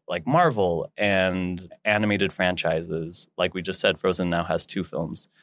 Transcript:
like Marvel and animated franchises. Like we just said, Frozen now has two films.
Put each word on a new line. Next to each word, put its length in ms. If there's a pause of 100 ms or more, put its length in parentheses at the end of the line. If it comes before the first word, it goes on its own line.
like 200
Marvel 680
and 720 (160)
animated 480
franchises. 960 (100)
Like 160
we 80
just 200
said, 180
Frozen 300
now 140
has 220
two 200
films. 420 (160)